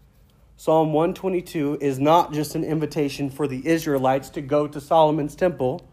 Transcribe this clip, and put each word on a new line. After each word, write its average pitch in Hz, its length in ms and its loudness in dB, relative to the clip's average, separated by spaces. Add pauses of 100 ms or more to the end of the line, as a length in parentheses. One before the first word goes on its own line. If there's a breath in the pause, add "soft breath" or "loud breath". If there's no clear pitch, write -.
(540)
Psalm 160 380 2
one 160 200 2
twenty-two 175 680 -4
is 135 180 -2
not 156 340 4
just 147 220 -4
an 165 80 -2
invitation 147 680 -2
for 139 180 -4
the 127 180 -6
Israelites 139 640 0
to 170 100 -10
go 147 280 0
to 147 120 -10
Solomon's 151 540 2
temple, 160 580 -2